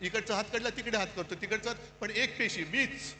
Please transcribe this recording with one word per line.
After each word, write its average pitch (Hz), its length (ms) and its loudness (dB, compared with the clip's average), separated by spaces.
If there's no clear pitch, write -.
इकडचा 196 340 0
हात 208 80 2
काढला 233 260 0
तिकडे 226 280 0
हात 190 180 4
करतो, 180 200 -2
तिकडचा, 208 380 0
पण - 380 -6
एक 240 280 2
पेशी 190 240 2
मीच. 180 560 0